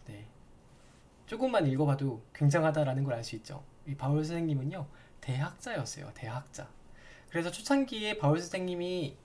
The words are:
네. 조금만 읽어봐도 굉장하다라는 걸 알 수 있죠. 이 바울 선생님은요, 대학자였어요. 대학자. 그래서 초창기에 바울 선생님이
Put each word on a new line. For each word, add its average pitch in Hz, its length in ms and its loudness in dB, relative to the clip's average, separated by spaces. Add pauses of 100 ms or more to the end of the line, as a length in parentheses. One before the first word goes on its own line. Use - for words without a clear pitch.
네. 107 200 -16 (1000)
조금만 226 400 2
읽어봐도 135 560 2 (120)
굉장하다라는 147 680 4
걸 135 100 0
알 117 100 -4
수 - 120 -8
있죠. - 280 -14 (220)
이 143 80 -6
바울 143 300 2
선생님은요, 156 640 -2 (340)
대학자였어요. 131 960 -6
대학자. - 540 -10 (640)
그래서 170 200 -2
초창기에 220 680 0
바울 147 220 4
선생님이 180 840 -4